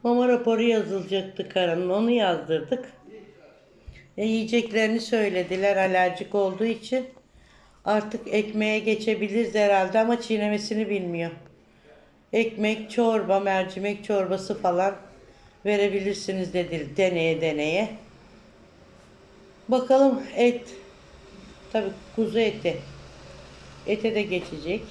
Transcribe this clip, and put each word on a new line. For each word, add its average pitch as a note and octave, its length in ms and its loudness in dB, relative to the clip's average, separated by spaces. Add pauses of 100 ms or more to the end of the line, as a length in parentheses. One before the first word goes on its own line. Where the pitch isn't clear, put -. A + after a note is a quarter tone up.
Mama A#3+ 240 4
raporu A#3 340 4
yazılacaktı F#3+ 880 0
karının. F3+ 400 0
Onu G#3+ 220 2
yazdırdık. F3 840 0 (1200)
E, G3+ 80 -2
yiyeceklerini A3 760 0
söylediler G3 800 0
alerjik F#3 580 0
olduğu G3 300 0
için. A#3+ 400 -2 (800)
Artık G#3+ 480 -2
ekmeğe G#3+ 460 0
geçebiliriz G#3+ 760 0
herhalde G3+ 440 4
ama A#3 220 2
çiğnemesini G#3 680 -2
bilmiyor. E3+ 420 -2 (1000)
Ekmek, A3 580 0
çorba, G#3 480 2
mercimek G3 640 -2
çorbası F#3+ 580 -2
falan F#3 340 2 (680)
verebilirsiniz G3 880 0
dedi E3+ 440 -2
deneye E3 440 2
deneye. D#3+ 480 0 (1800)
Bakalım B3+ 560 4 (120)
et. A#3+ 340 2 (1040)
Tabii G3 180 -2 (240)
kuzu A3+ 240 0
eti. G#3 380 0 (1080)
Ete G#3+ 280 -2
de G#3 60 0
geçecek. F3 680 -4